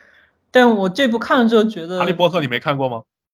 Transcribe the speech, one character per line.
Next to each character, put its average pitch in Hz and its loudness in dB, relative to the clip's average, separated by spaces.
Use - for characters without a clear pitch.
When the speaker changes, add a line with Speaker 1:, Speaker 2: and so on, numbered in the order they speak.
Speaker 1:
但 247 4
我 190 -2
这 269 -2
部 233 -2
看 254 0
了 226 2
之 226 0
后 214 4
觉 190 -4
得 180 -6
Speaker 2:
哈 170 -2
利 185 -2
波 175 0
特 170 -2
你 143 -4
没 120 -4
看 143 -2
过 135 -4
吗？ 117 -8